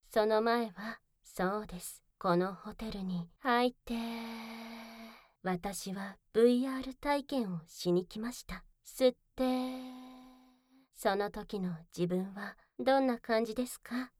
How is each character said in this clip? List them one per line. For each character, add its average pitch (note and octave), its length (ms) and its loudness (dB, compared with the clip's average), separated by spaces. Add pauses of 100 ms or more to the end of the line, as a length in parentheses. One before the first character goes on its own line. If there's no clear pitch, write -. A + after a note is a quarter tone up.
(100)
そ G#3+ 160 4
の A3 140 4
前 A#3 300 0
は、 G#3+ 280 -12 (240)
そ G3 380 -2
う G#3+ 60 -10
で F3+ 120 -12
す。 - 240 -14 (160)
こ F3+ 180 2
の F#3 180 0
ホ G#3+ 200 -12
テ A3 160 -8
ル G#3 120 -6
に、 F3+ 360 -4
吐 B3 300 4
い B3 40 0
て。 - 220 -8 (1500)
私 F#3 520 -4
は G3 240 -8 (140)
ブ A3+ 160 8
イ B3 180 6
ア C4+ 60 -4
ー C4 120 -6
ル C4+ 100 -8
体 C#4+ 300 2
験 A#3 300 -2
を E3 120 -4
し - 260 -2
に F3+ 140 4
来 - 140 -12
ま A#3 120 -4
し - 140 -14
た。 - 180 -12 (200)
吸 B3+ 280 4
っ - 40 -16 (200)
て。 C4 80 0 (1500)
そ G3 220 4
の G3+ 140 2
時 G#3 300 -6
の F3+ 160 -2 (200)
自 F3 100 2
分 F#3 280 -2
は G3+ 240 -12 (200)
ど C4 220 6
ん C4+ 60 4
な A#3+ 120 2
感 A3+ 260 2
じ A3 100 -4
で B3 120 -2
す - 140 -12
か？ B3+ 400 -6